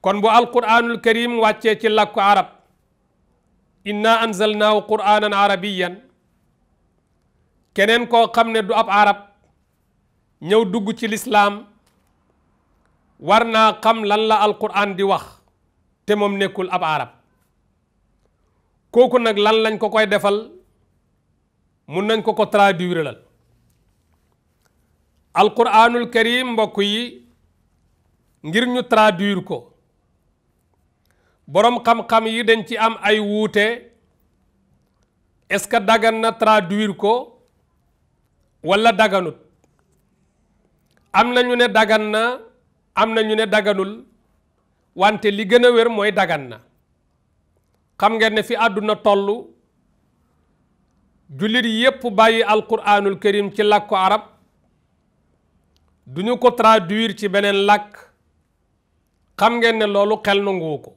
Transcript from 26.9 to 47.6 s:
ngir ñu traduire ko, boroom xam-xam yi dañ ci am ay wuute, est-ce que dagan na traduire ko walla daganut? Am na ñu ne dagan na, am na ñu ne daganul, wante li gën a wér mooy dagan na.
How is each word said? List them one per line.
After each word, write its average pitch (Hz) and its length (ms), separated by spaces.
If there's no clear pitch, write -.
ngir 190 240
ñu 247 160
traduire 202 600
ko, 151 140
boroom 220 360
xam-xam 226 440
yi 226 160
dañ 220 240
ci 226 100
am 220 240
ay 214 180
wuute, 214 720
est-ce 196 180
que 233 120
dagan 220 420
na 226 100
traduire 214 640
ko 233 460
walla 208 280
daganut? 190 440
Am 233 200
na 247 100
ñu 247 120
ne 240 120
dagan 214 440
na, 226 280
am 220 180
na 220 100
ñu 214 120
ne 220 120
daganul, 202 580
wante 208 360
li 202 140
gën 240 200
a 247 60
wér 233 180
mooy 208 220
dagan 165 380
na. 110 80